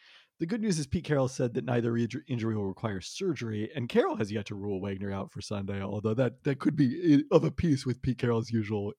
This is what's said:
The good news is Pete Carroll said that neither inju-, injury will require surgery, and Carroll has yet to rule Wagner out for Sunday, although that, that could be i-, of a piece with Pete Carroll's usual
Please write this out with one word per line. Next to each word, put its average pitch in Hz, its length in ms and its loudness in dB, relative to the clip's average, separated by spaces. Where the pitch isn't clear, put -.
The 165 80 -2
good 214 140 -2
news 196 180 2
is 139 80 -4
Pete 165 160 0
Carroll 139 240 2
said 127 260 -2
that 123 120 -2
neither 120 260 2
inju-, 117 360 0
injury 113 280 -2
will 104 100 0
require 98 340 -4
surgery, 113 760 -4
and 123 120 -4
Carroll 311 280 2
has 107 160 -2
yet 107 160 -4
to 107 80 -8
rule 98 260 -4
Wagner 98 320 -4
out 98 180 -6
for - 80 -12
Sunday, 98 420 -6
although 107 340 0
that, 127 300 0
that 139 120 0
could 156 180 0
be 147 440 6
i-, 160 160 2
of 156 80 8
a 156 80 0
piece 147 340 0
with 123 160 -2
Pete 127 160 0
Carroll's 113 320 2
usual 107 500 0